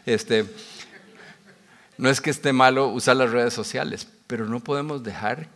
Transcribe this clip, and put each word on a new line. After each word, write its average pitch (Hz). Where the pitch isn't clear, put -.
Este, 110
no 127
es 131
que -
esté 139
malo 131
usar 123
las 127
redes 120
sociales, -
pero 113
no 117
podemos 143
dejar 107